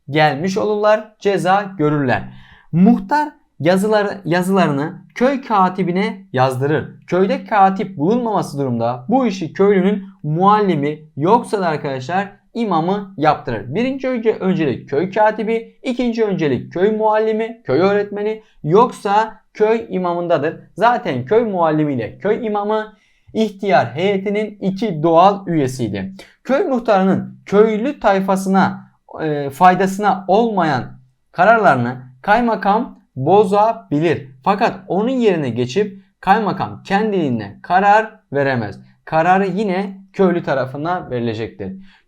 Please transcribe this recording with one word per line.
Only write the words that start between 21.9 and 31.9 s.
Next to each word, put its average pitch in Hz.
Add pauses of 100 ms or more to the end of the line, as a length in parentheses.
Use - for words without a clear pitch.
ile 113
köy 226
imamı 208 (400)
ihtiyar 190
heyetinin 202
iki 190
doğal 180
üyesiydi. 127 (300)
Köy 277
muhtarının 220
köylü 220
tayfasına, 190 (300)
e, 147
faydasına 190
olmayan 180 (320)
kararlarını 165 (240)